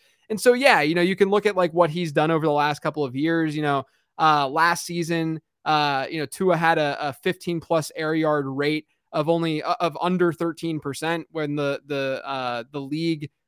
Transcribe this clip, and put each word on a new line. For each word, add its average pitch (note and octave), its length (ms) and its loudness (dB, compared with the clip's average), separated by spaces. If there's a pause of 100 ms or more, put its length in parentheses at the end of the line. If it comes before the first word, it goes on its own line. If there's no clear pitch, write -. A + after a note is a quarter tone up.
(300)
And A3 100 -4
so, B3 140 6
yeah, B3 280 4
you D#3 140 2
know, F3 60 2
you F#3 140 2
can G3 140 4
look G3+ 160 2
at, G#3 100 0
like, F3+ 180 2
what E3+ 160 4
he's E3 220 -4
done D#3 200 2
over D#3+ 140 2
the D3 80 2
last D3 260 0
couple D3+ 240 -4
of B2+ 120 -6
years. D#3+ 400 0
You D3+ 80 -4
know, C#3 220 0 (320)
uh, D3+ 300 4
last E3 380 2
season, E3 560 -4 (240)
uh, D3 440 0
you D#3+ 100 -8
know, C#3+ 60 -4
Tua F3+ 300 0
had E3 220 2
a, D3 320 -2
a C3 40 -6
fifteen F3 460 -4
plus D#3+ 360 -2
air D#3+ 200 -2
yard D3+ 320 2
rate D3 400 -2 (240)
of D#3 160 -2
only, E3 340 0
uh, F3 200 -2
of E3 180 -2
under F3 320 2
thirteen E3 480 -4
percent D#3 520 -4
when D3+ 260 -4
the, C#3+ 280 -2
the, C3+ 400 -4
uh, B2 460 -4
the D3 80 -8
league, D3+ 500 -4 (180)